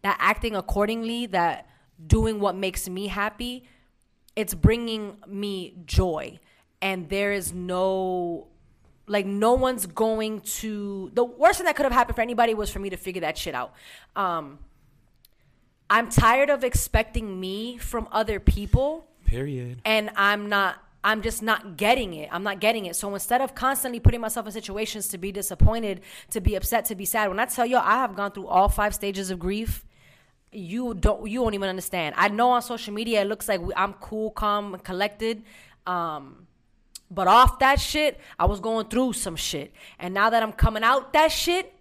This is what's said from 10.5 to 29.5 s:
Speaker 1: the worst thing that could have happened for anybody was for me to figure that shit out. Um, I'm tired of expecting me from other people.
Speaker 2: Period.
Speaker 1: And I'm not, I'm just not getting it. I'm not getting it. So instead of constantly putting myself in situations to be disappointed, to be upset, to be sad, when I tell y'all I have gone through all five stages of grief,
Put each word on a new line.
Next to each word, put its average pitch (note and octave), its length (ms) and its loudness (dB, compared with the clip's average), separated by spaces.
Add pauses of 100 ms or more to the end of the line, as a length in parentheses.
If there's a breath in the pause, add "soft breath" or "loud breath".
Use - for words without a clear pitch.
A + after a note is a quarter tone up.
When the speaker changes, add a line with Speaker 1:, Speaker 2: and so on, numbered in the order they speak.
Speaker 1:
the A#3+ 120 2
worst D4 320 4
thing F4+ 80 -6
that D4+ 100 2
could C#4+ 100 0
have B3+ 60 2
happened A#3+ 240 2
for A#3+ 60 -2
anybody A#3 320 2
was G#3 160 -4
for G3+ 100 -8
me G3 120 -6
to F#3 60 -8
figure F#3 240 -8
that D#3 160 -4
shit D3+ 180 -8
out. B2 180 -6 (420 loud breath)
Um, D#3+ 440 -4 (1300)
I'm A3+ 200 2
tired B3+ 400 4
of C4 140 2
expecting A3 760 -2
me G#3+ 380 -6
from A3+ 340 -8
other G#3 280 -2
people. C4+ 680 2 (180)
Speaker 2:
Period. B2 600 -2
Speaker 1:
And G#3+ 300 2
I'm G#3 340 2
not, G3 280 0 (260)
I'm G#3+ 180 0
just A3 200 -6
not G#3+ 360 -2
getting G#3 360 2
it. D3+ 180 -10
I'm F3+ 120 -4
not G3 160 -6
getting G#3 260 2
it. E3+ 100 -8
So G3+ 180 -6
instead A#3+ 280 -2
of C4 140 -4
constantly B3+ 440 -2
putting A#3 220 4
myself A3 240 -6
in G#3+ 60 -12
situations G#3 580 -8
to F#3+ 80 -10
be F#3+ 140 -6
disappointed, G3+ 680 2 (300 loud breath)
to G#3+ 100 -6
be G#3 140 0
upset, A3+ 300 -2
to G#3 100 -6
be F#3+ 100 -10
sad, G#3+ 240 0
when F#3+ 100 -2
I B3 60 2
tell A#3+ 200 -2
y'all B3 180 2
I G#3+ 120 4
have A#3+ 200 -2
gone G3+ 160 -4
through G3 160 -12
all F#3+ 220 6
five G#3 260 2
stages G3 340 -4
of F#3 100 -4
grief, G#3 460 -4 (680 soft breath)